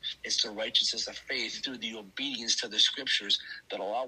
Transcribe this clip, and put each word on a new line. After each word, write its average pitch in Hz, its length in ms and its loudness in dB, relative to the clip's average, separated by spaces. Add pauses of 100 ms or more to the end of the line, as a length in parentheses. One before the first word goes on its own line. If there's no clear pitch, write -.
(220)
It's 113 200 2
the 117 80 -2
righteousness 113 560 2
of - 100 -8
faith 117 480 -4
through 131 140 -6
the 113 180 -6
obedience 117 600 -2
to 120 120 -2
the 107 100 0
scriptures - 640 4 (300)
that 101 100 -4
allow 107 280 -2